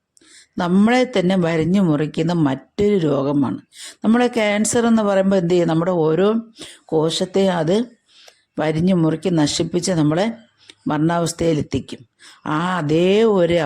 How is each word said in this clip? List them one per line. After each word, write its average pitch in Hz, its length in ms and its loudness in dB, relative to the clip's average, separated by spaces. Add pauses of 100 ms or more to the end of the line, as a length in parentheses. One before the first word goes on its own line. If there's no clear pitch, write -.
(580)
നമ്മളെ 202 480 2 (120)
തന്നെ 185 200 2 (100)
വരിഞ്ഞു 170 340 0
മുറിക്കുന്ന 156 520 0
മറ്റൊരു 175 760 0
രോഗമാണ്. 139 520 -2 (440)
നമ്മുടെ 240 240 2 (100)
ക്യാൻസർ 214 540 0
എന്ന് 226 100 4
പറയുമ്പോൾ 196 400 2
എന്ത് 170 140 0
ചെയ്യും? 170 180 2
നമ്മുടെ 170 220 0 (120)
ഓരോ 170 220 2 (560)
കോശത്തെയും 180 760 0
അത് 170 140 0 (840)
വരിഞ്ഞു 160 420 0
മുറുക്കി 160 280 -2
നശിപ്പിച്ച് 170 720 -2
നമ്മളെ 156 260 0 (600)
മരണാവസ്ഥയിലെത്തിക്കും. 156 1120 -2 (540)
ആ - 20 -2 (220)
അതേ 175 440 2 (140)
ഒരു 170 180 2 (100)